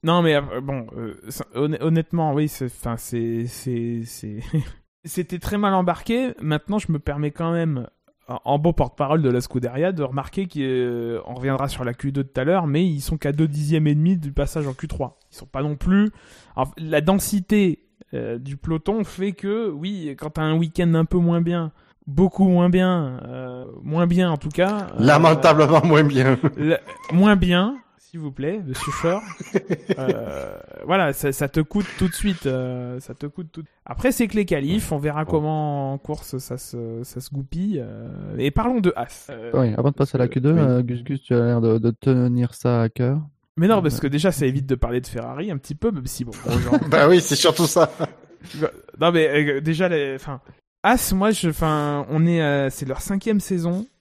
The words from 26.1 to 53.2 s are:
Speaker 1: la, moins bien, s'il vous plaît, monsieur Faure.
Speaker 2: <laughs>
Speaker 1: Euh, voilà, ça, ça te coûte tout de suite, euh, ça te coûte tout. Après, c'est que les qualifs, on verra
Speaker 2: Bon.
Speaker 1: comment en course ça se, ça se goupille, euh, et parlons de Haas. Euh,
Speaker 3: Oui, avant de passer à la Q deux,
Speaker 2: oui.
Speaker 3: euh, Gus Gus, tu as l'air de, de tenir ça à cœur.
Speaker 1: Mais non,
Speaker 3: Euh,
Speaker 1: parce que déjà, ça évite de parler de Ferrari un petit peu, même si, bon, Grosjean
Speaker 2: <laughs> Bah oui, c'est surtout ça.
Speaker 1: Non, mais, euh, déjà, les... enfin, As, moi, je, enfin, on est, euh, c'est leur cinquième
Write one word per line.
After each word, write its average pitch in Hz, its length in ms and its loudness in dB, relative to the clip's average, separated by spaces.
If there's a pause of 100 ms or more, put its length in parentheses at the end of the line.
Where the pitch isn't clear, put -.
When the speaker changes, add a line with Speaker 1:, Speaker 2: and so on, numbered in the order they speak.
Speaker 1:
la, 156 240 0 (320)
moins 202 240 6
bien, 180 400 2 (220)
s'il - 220 -20
vous 151 120 -8
plaît, 156 340 -6
monsieur 131 260 -8
Faure. 180 360 -2
Speaker 2:
<laughs> 185 40 -16 (680)
Speaker 1:
Euh, 73 580 -6 (300)
voilà, 165 280 2
ça, 143 180 -2
ça 139 160 -2
te 160 140 -2
coûte 202 240 -2 (120)
tout 185 100 0
de 165 60 -2
suite, 196 340 -4
euh, 127 520 -6
ça 131 140 -16
te 143 120 -14
coûte 156 260 -12
tout. 160 120 -14 (220)
Après, 247 260 -2
c'est 240 160 0
que 196 80 -6
les 208 100 2
qualifs, 170 460 -2
on 156 60 -2
verra 147 280 -4
Speaker 2:
Bon. 160 60 -6
Speaker 1:
comment 151 600 -2
en 139 40 -8
course - 400 -10
ça 127 200 -10
se, 117 460 -10
ça - 180 -12
se - 100 -16
goupille, 156 520 -6
euh, 107 260 -14 (280)
et 131 140 0
parlons 233 300 0
de 175 140 4
Haas. - 340 -10
Euh, 117 240 -12
Speaker 3:
Oui, 123 240 2
avant 127 120 4
de 139 60 -2
passer 139 200 0
à 127 40 0
la 127 80 4
Q 127 140 -2
deux, 147 120 4
Speaker 2:
oui. 165 60 4
Speaker 3:
euh, 127 240 4
Gus 120 200 -4
Gus, 135 200 -6
tu - 100 0
as 120 120 6
l'air 120 160 2
de, 113 180 4
de 117 120 2
tenir 123 600 2
ça 120 300 0
à 113 60 2
cœur. 127 300 -2 (380)
Speaker 1:
Mais 165 120 2
non, 220 80 4
Speaker 3:
Euh, 196 40 2
Speaker 1:
parce 143 200 0
que - 60 -2
déjà, 151 260 2
ça 139 120 0
évite 135 200 0
de 135 100 0
parler 123 240 -2
de 127 80 -12
Ferrari 123 420 -10
un 156 80 -6
petit - 180 -10
peu, 214 160 -2
même 135 160 -6
si, 123 180 -8
bon, 117 60 -12 (140)
Grosjean - 380 2
Speaker 2:
<laughs> 156 60 -6
Bah 147 180 6
oui, 175 140 8
c'est - 160 0
surtout 160 300 4
ça. 160 220 4 (1120)
Speaker 1:
Non, 170 140 4
mais, 156 160 4
euh, 147 320 0
déjà, 160 260 0
les... 143 280 -2
enfin, 131 260 -12 (460)
As, 240 260 2
moi, 202 180 2
je, 180 180 0
enfin, 147 600 -2
on 156 180 2
est, 170 140 2
euh, 143 280 0
c'est 131 180 -10
leur 131 140 -6
cinquième 202 380 -2